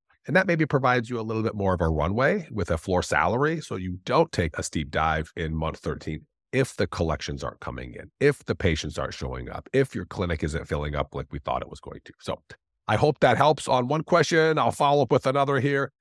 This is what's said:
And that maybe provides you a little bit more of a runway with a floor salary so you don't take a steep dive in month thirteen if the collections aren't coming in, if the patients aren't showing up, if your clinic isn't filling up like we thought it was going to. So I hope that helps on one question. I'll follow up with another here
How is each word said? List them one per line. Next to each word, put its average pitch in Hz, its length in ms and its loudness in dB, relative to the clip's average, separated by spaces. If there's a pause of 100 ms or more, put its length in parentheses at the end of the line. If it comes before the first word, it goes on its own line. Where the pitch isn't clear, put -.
(260)
And 135 100 0
that 190 120 4
maybe 160 180 2
provides 123 440 2
you 120 100 -4
a - 20 -4
little 110 220 -2
bit 113 120 -2
more 98 180 2
of 85 80 0
a 82 80 4
runway 113 600 0
with 101 200 -2
a 80 60 0
floor 90 260 0
salary 123 580 2
so - 140 -10
you 92 280 -6
don't 151 280 2
take 82 260 0
a 95 60 -4
steep 73 260 -4
dive 78 460 0
in 80 200 -4
month 80 240 -4
thirteen 78 460 -8 (260)
if 131 240 0
the 98 120 0
collections 76 560 -4
aren't 64 160 -8
coming 64 340 -10
in, - 160 -16 (100)
if 143 260 2
the 113 100 -2
patients 80 420 0
aren't 69 160 -4
showing 64 380 -8
up, - 200 -12
if 135 220 0
your 92 120 -6
clinic 87 380 -4
isn't 80 240 -4
filling 73 280 -4
up 71 180 -2
like 67 160 -8
we 78 80 -10
thought 62 240 -4
it - 80 -12
was - 100 -16
going - 240 -16
to. - 160 -20
So - 220 -8 (460)
I 110 80 2
hope 151 240 2
that 123 180 6
helps 147 300 2
on 127 200 2
one 151 140 -2
question. 160 560 4
I'll 117 140 2
follow 143 320 4
up 120 80 0
with 135 160 4
another 139 320 2
here 139 420 -2